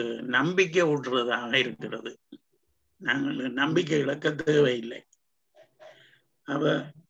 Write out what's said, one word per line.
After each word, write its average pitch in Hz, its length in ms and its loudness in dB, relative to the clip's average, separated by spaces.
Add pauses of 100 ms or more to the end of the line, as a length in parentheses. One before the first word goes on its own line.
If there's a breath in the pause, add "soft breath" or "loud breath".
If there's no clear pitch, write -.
(220)
நம்பிக்கை 165 600 2
ஊட்டுறதாக 123 720 0
இருக்கிறது. 113 640 -4 (760)
நாங்கள் 131 560 -2
நம்பிக்கை 156 460 2
இழக்க 143 320 0
தேவையில்லை. 139 760 2 (1400 loud breath)
அவ 151 480 -2 (180)